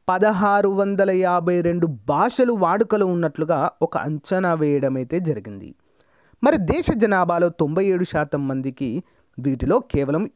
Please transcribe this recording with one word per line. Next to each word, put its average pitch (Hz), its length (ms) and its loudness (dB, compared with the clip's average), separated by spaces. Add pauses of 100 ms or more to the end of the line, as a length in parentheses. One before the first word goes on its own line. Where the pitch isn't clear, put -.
పదహారు 202 600 2
వందల 196 420 0
యాభై 180 500 2
రెండు 170 260 0
భాషలు 160 640 0
వాడుకలో 202 540 2
ఉన్నట్లుగా 160 640 0 (100)
ఒక - 140 -2
అంచనా 170 580 -2
వేయడం 143 420 0
అయితే 131 240 -4
జరిగింది. 107 540 -8 (680)
మరి 285 140 4
దేశ 220 280 -2 (100)
జనాభాలో 180 520 2
తొంభై 165 360 0
ఏడు 185 200 0
శాతం 147 440 -4
మందికి 131 560 -4 (360)
వీటిలో 135 380 0
కేవలం 175 580 -2